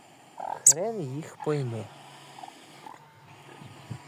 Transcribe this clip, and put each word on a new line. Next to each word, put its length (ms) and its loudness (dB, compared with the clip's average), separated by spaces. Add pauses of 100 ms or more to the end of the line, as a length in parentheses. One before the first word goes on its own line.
(680)
Хрен 480 6
їх 280 -4
пойме. 400 2 (2250)